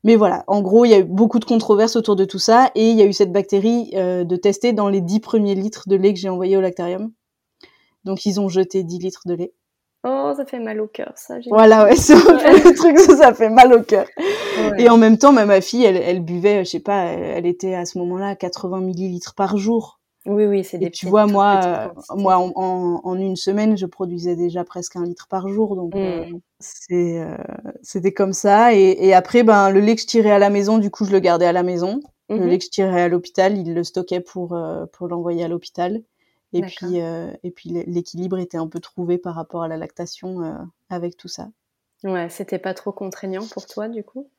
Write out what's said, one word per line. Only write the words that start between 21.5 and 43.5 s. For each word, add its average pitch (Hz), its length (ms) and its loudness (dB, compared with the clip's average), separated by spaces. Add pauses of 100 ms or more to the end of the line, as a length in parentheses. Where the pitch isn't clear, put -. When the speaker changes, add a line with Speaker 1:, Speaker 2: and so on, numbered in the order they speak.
Speaker 2:
petites 185 120 -2
Speaker 1:
euh, 131 200 -8
Speaker 2:
quantités. 175 320 -12
Speaker 1:
moi, 185 160 2
en, 180 180 -2
en, 185 480 -4
en 180 160 -8
une 190 160 -4
semaine, 208 420 -2
je 185 80 -6
produisais 175 520 -8
déjà 175 260 -6
presque 175 320 -14
un 175 80 -8
litre 175 260 -12
par 190 200 -8
jour. 208 260 -4
Donc, 175 200 -10
euh, 180 300 -6
Speaker 2:
Mm. 175 140 -16 (200)
Speaker 1:
c'est, 175 600 -6
euh, 160 160 -12 (460)
c'était 196 320 -6
comme 190 200 -2
ça. 214 400 4
Et, 190 260 4
et 190 140 4
après, 185 300 4
ben, 202 260 4
le 196 120 4
lait 220 140 2
que 226 60 -12
je - 60 -12
tirais 214 240 2
à 202 80 4
la 202 100 4
maison, 202 280 0
du 202 140 -2
coup, - 140 -8
je 190 60 -6
le 190 80 2
gardais 175 260 0
à 175 80 0
la 180 100 -2
maison. 180 360 -6 (300)
Le 214 80 -4
Speaker 2:
Mhm. 185 100 -2
Speaker 1:
lait 180 100 2
que 180 80 -8
je - 40 -20
tirais 185 320 -2
à 175 80 0
l'hôpital, 185 480 -2
il 170 160 -8
le 170 100 -4
stockait 180 360 -8
pour, 175 340 -12
euh, 165 400 -10
pour 180 140 -14
l'envoyer 175 360 -8
à 170 40 -8
l'hôpital. 180 540 -8 (500)
Et 175 100 -6
Speaker 2:
D'accord. 185 140 -14 (140)
Speaker 1:
puis, 180 120 -4
euh, 165 300 -10 (120)
et 180 80 -12
puis - 180 -20
l'é-, 170 180 -8
l'équilibre 175 520 -8
était 175 180 -10
un 165 100 -8
peu 165 140 -14
trouvé 175 380 -8
par 180 160 -12
rapport 165 280 -12
à 165 40 -8
la 160 100 -10
lactation, 175 640 -14
euh, 160 80 -10 (380)
avec 175 260 -12
tout - 120 -20
ça. 170 200 -18 (560)
Speaker 2:
Ouais, 180 260 -8
c'était 185 300 -12
pas 190 140 -10
trop 196 180 -12
contraignant 196 600 -14